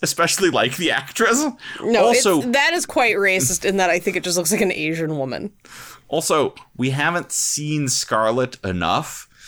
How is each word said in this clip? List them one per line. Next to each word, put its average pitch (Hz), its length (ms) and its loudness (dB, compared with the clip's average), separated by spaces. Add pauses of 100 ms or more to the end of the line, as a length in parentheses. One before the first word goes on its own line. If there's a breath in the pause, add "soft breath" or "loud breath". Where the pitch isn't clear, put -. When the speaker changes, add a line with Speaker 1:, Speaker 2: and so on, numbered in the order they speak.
Speaker 1:
especially 165 480 0
like 202 260 0
the 160 160 -2
actress. 233 520 0 (380 loud breath)
Speaker 2:
No, 214 240 4
Speaker 1:
Also, 233 320 4
Speaker 2:
it's, 135 140 -2
that 285 220 2
is 359 120 -2
quite 233 300 2
racist 190 480 0
in 196 140 0
that 185 120 2
I 170 80 2
think 180 180 -2
it 180 60 -4
just 180 140 -2
looks 175 160 0
like 214 80 2
an 196 120 2
Asian 156 460 -4
woman. 131 340 -6 (560 loud breath)
Speaker 1:
Also, 156 460 0 (220)
we 127 140 0
haven't 156 420 -2
seen 151 560 -2
Scarlet 120 760 0
enough 92 600 -2 (240 loud breath)